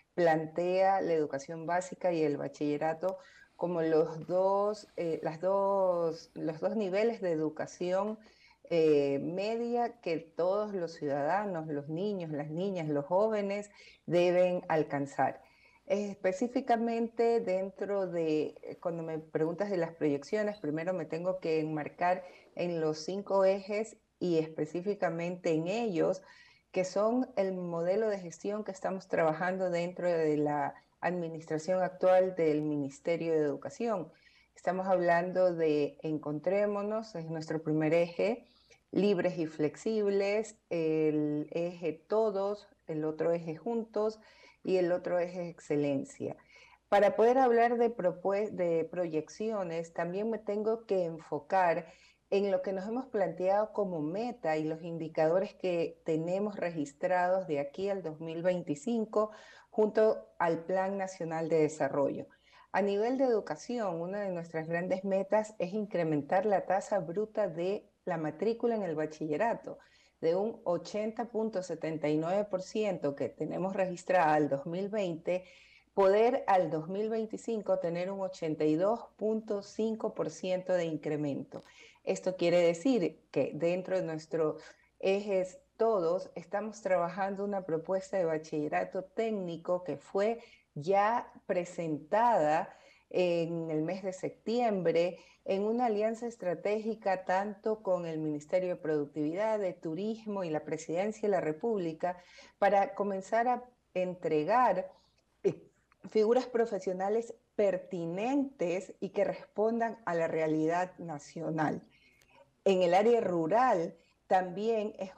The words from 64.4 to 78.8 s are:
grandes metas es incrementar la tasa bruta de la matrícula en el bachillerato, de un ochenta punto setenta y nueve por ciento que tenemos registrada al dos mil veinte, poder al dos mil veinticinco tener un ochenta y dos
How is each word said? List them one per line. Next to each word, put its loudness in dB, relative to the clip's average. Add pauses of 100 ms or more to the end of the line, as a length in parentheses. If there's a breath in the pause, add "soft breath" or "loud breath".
grandes -2
metas 0
es -4
incrementar 0
la 2
tasa 0
bruta -2
de -4 (200)
la -4
matrícula -2
en -2
el -4
bachillerato, -2 (420 soft breath)
de 2
un -2
ochenta -2
punto -2
setenta -4
y 2
nueve 0
por -4
ciento -2
que -4
tenemos -4
registrada 2
al 4
dos -2
mil -4
veinte, -2 (500 loud breath)
poder 6
al 4
dos -4
mil -2
veinticinco -2
tener -2
un -6
ochenta -2
y 4
dos 2 (140)